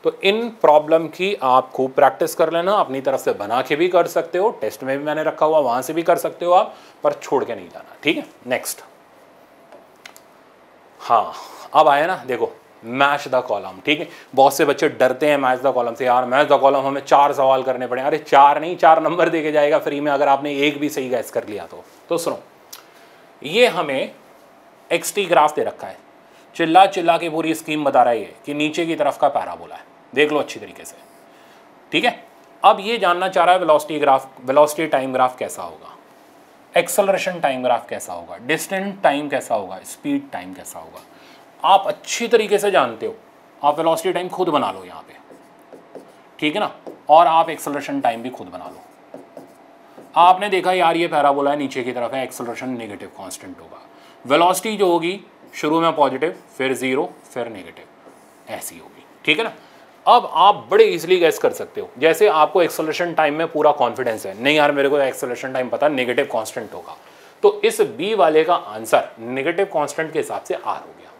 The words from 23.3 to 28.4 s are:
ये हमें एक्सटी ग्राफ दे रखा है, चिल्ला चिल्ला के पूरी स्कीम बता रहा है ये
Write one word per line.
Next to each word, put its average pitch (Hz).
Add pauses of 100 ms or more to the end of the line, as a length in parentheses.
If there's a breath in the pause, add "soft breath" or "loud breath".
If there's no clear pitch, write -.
ये 208
हमें 170 (800)
एक्सटी 175
ग्राफ 156
दे 131
रखा 107
है, - (580 soft breath)
चिल्ला 170
चिल्ला 170
के 165
पूरी 160
स्कीम 151
बता 131
रहा 120
है 113
ये 90 (100)